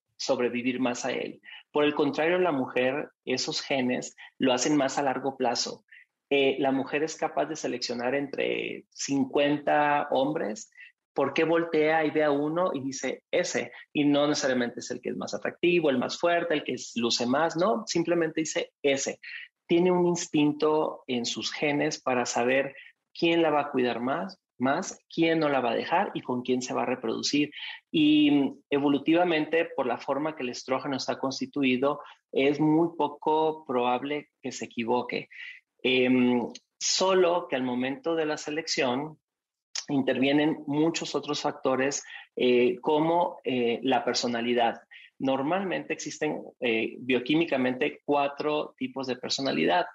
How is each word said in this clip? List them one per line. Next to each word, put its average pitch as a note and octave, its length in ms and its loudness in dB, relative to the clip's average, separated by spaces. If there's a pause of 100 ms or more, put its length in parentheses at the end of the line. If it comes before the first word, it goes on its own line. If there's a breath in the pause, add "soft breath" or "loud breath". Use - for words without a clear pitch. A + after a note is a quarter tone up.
(160)
sobrevivir B2 640 -2
más B2 240 -2
a B2+ 80 -4
él. - 300 -6 (300 loud breath)
Por D3 120 2
el D3 100 2
contrario, D3+ 440 2
la F3+ 140 2
mujer, C3 580 -2 (140)
esos - 360 -4
genes B2+ 560 -2 (220 loud breath)
lo B2+ 160 2
hacen D3+ 220 2
más C3+ 220 0
a C#3+ 40 0
largo C3 340 -2
plazo. - 480 -2 (460 loud breath)
Eh, C#3 280 2
la C3+ 140 2
mujer C3+ 300 -2
es D#3 140 -6
capaz D3+ 300 -2
de D3+ 100 -8
seleccionar B2 580 -4
entre A#2+ 760 -4
cincuenta D3 1200 0
hombres. E3+ 600 -2 (420 loud breath)
¿Por C3+ 220 0
qué D#3+ 100 2
voltea D#3+ 600 2
y D3+ 60 0
ve D3+ 140 2
a D3+ 60 2
uno D3+ 420 0
y C#3 80 -6
dice, C3 500 -6
"Ese"? B2+ 420 -2 (200 loud breath)
Y D3 120 2
no C#3+ 220 4
necesariamente B2+ 540 0
es - 100 -12
el B2 100 -8
que G#2+ 100 -6
es G#2+ 60 -6
más - 180 -8
atractivo, E3+ 560 2
el B2+ 80 2
más - 200 -4
fuerte, E3+ 360 2
el D3 100 -2
que C3+ 100 -4
s-, - 260 -8
luce A#2 260 0
más, D#3 300 2
no, G#3+ 300 2
simplemente E3 540 0
dice, - 320 -4 (100)
"Ese". C#3 360 0 (480 loud breath)
Tiene F3 240 4
un F3+ 160 4
instinto D3+ 1000 0
en A#2+ 200 -2
sus - 260 -6
genes D3+ 480 -2
para B2 260 0
saber C3 480 0 (440 loud breath)
quién E3+ 240 4
la D#3+ 80 4
va D3 120 2
a C#3+ 80 -4
cuidar A#2+ 300 0
más, D#3 380 -4 (180)
más, D3 440 -2 (120)
quién E3 280 2
no D3+ 80 2
la C#3 120 2
va A#2+ 120 0
a - 20 0
dejar D#3+ 400 0
y D#3+ 60 -6
con B2 220 -4
quién B2+ 200 0
se C3 120 -8
va B2 80 0
a A#2+ 40 0
reproducir. B2 640 -2 (400 loud breath)
Y, D3+ 400 6
mm, C#3+ 280 2 (120)
evolutivamente, D#3 960 2 (100)
por C3 120 0
la A#2+ 120 -2
forma D3+ 380 -4
que C3+ 80 -8
el B2 60 -4
estrógeno C3 460 -4
está B2+ 220 -4
constituido, C3+ 840 0 (300 loud breath)
es C#3 300 2
muy D#3+ 360 4
poco D#3 680 0
probable B2+ 640 -2 (120)
que D#3+ 120 -8
se - 140 -8
equivoque. A#2+ 640 -2 (540 loud breath)
Em, B2+ 640 4 (320)
solo F3+ 680 2
que C#3 80 -2
al B2+ 60 0
momento C3 520 -2
de D#3+ 120 0
la D3+ 100 -2
selección D3+ 840 -2 (720)
intervienen C#3 760 2
muchos D#3+ 480 0
otros D3 260 -4
factores, C3+ 600 0 (340 loud breath)
eh, B2 440 4
como, E3 640 2
eh, A#2+ 380 0
la B2+ 220 2
personalidad. A#2+ 760 0 (380 loud breath)
Normalmente D3+ 760 -2
existen, D3+ 500 -6 (180)
eh, A2+ 400 -2
bioquímicamente B2+ 1040 0
cuatro C#3+ 720 -2
tipos C3 300 -8
de B2+ 100 -4
personalidad. D#3+ 800 0